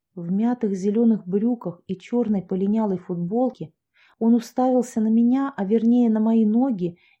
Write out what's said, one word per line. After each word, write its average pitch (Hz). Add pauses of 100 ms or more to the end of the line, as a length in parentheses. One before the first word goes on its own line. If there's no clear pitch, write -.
(160)
В 170
мятых 220
зеленых 208
брюках 208
и 185
черной 208
полинялой 196
футболке 180 (460)
он 233
уставился 240
на 220
меня, 247
а 202
вернее 226
на 220
мои 226
ноги, 208 (220)